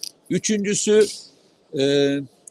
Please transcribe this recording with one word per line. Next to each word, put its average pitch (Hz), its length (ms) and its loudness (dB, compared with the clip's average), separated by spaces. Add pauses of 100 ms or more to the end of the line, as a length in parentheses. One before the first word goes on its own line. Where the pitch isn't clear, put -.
(300)
Üçüncüsü, 208 760 2 (720)
e, 143 400 2 (320)